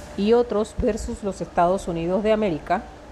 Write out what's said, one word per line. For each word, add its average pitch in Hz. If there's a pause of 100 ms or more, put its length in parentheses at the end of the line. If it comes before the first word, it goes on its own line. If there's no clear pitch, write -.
(180)
y 208
otros 233
versus 226
los 202
Estados 180
Unidos 175
de 220
América, 180 (280)